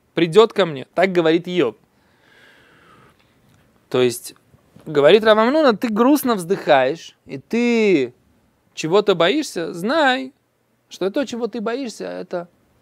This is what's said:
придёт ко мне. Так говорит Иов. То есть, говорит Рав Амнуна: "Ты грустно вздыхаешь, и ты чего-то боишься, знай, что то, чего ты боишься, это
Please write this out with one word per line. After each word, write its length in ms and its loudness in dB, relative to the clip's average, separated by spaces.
придёт 400 4
ко 140 0
мне. 280 -10
Так 180 0
говорит 360 0
Иов. 280 -2
То 120 0
есть, 340 -2
говорит 380 4
Рав 120 4
Амнуна: 400 2
"Ты 120 -6
грустно 480 2
вздыхаешь, 800 0
и 120 -12
ты 760 0
чего-то 440 0
боишься, 580 -4
знай, 580 -2
что 220 -6
то, 140 -4
чего 240 -8
ты 120 -10
боишься, 440 -8
это 420 -12